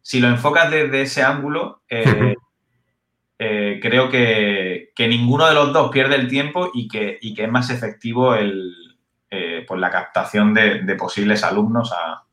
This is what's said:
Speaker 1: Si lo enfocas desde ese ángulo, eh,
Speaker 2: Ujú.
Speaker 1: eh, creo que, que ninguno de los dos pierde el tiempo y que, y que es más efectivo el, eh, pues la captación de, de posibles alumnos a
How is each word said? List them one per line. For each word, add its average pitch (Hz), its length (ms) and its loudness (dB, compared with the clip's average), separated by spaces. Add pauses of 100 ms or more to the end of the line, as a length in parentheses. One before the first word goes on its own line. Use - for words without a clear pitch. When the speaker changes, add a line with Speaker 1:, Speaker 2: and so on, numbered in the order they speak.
Speaker 1:
Si - 180 -4
lo 123 80 4
enfocas 147 420 2
desde 139 340 0
ese 135 200 -2
ángulo, 143 640 -2
eh, 113 220 -4
Speaker 2:
Ujú. 123 240 2 (1040)
Speaker 1:
eh, 104 420 -4
creo 123 280 2
que, 104 840 0
que 117 140 0
ninguno 120 400 4
de 151 60 6
los 143 180 4
dos 147 200 2
pierde 139 240 2
el 127 120 0
tiempo 139 460 -2
y 110 160 -6
que, 104 320 -6
y 110 120 -12
que 107 120 -6
es 113 40 -4
más 123 200 0
efectivo 117 680 -2
el, 95 380 -4 (560)
eh, 85 360 -8
pues 92 140 -8
la 90 100 -2
captación 104 640 0
de, 101 280 2
de 95 140 -2
posibles 104 500 -2
alumnos 110 480 0
a 85 400 -8